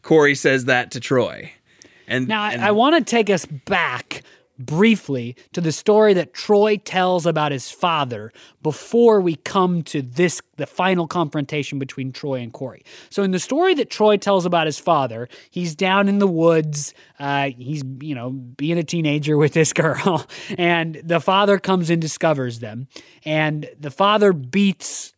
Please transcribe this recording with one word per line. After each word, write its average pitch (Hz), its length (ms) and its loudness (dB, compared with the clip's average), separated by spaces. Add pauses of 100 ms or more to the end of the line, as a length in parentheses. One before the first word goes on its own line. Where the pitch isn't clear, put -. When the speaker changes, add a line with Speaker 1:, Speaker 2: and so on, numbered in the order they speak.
Speaker 1:
Corey 147 320 4
says 131 300 2
that 123 280 0
to 123 80 -8
Troy. 95 520 -2 (560)
And, 127 180 -2
Speaker 2:
Now, 214 160 -2
I, 214 100 -2
Speaker 1:
and 123 100 -4
Speaker 2:
I 208 100 4
wanna 269 300 4
take 220 280 0
us 185 160 2
back 143 760 -4 (360)
briefly 143 760 0 (180)
to 180 80 -6
the 160 120 0
story 214 420 4
that 170 200 -2
Troy 208 420 2
tells 180 500 0
about 151 260 0
his 131 180 -8
father 131 640 -2 (300)
before 220 580 4
we 175 160 0
come 180 460 -2
to 147 200 -6
this, 139 380 -2 (160)
the 139 100 -6
final 180 420 -2
confrontation 147 720 -4
between 131 340 -8
Troy 135 280 -8
and 117 120 -12
Corey. 123 320 -14 (260)
So 202 120 -2
in 196 100 2
the 185 80 0
story 349 340 0
that 269 160 -2
Troy 214 280 4
tells 196 280 0
about 170 200 2
his 151 120 -4
father, 123 500 0 (220)
he's 175 240 -6
down 190 340 2
in 202 100 2
the 202 100 4
woods, 160 680 2 (240)
uh, 139 380 -2
he's, 139 260 -8 (180)
you 151 140 -8
know, 123 160 -8
being 135 480 -4
a 165 60 -2
teenager 151 520 0
with 147 160 4
this 160 200 2
<laughs> 170 100 -2
girl, 156 440 0 (320)
and 165 440 0
the 165 180 0
father 202 380 4
comes 180 320 0
and 170 100 2
discovers 139 600 -2
them, 117 280 -12 (360)
and 156 440 -2 (120)
the 147 100 -10
father 202 420 4
beats 175 840 -2